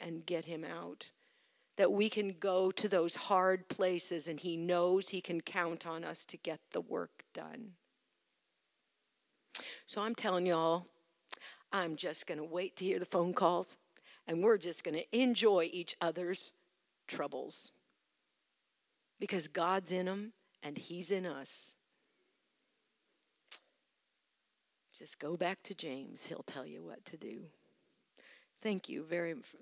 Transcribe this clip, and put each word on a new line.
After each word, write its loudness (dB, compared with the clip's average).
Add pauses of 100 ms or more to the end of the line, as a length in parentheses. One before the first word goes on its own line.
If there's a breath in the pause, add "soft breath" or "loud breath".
and -8
get -2
him -8
out. -10 (640)
That 8
we 4
can 0
go 4
to 2
those 4
hard 4
places 0
and -4
he -2
knows 4
he -2
can -2
count -2
on -6
us -6
to -8
get -6 (120)
the -2
work -6 (100)
done. -12 (2000 loud breath)
So -6
I'm -2
telling 2
y'all, 2 (840 loud breath)
I'm 0
just -4
gonna -4
wait -4
to -4
hear 2
the -4
phone 2
calls 2 (500 soft breath)
and 0
we're 8
just -6
gonna -2
enjoy 6
each -4
other's -2 (560)
troubles. -6 (1500)
Because 0
God's 2
in 0
'em -4 (300)
and -8
he's -6
in 2
us. -8 (3250)
Just -14
go -4
back -2
to -8
James. -8
He'll -8
tell -10
you -12
what -14
to -14
do. -12 (1120 soft breath)
Thank -2
you -6
very -2
f-, -12